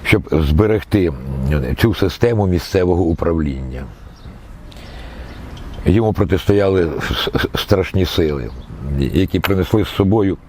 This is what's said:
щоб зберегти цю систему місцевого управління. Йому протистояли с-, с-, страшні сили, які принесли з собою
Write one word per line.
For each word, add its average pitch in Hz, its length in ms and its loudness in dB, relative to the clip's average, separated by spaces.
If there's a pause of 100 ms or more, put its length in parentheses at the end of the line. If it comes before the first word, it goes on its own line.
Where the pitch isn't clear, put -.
щоб 104 180 2 (100)
зберегти 87 800 2 (640)
цю 113 160 4
систему 104 520 2
місцевого 90 560 2
управління. 73 800 -2 (2000)
Йому 107 260 4
протистояли 95 760 2 (220)
с-, - 240 -2
с-, - 200 0
страшні 95 500 0
сили, 73 460 -2 (480)
які 69 420 2
принесли 98 440 2
з - 40 -4
собою 98 500 2 (100)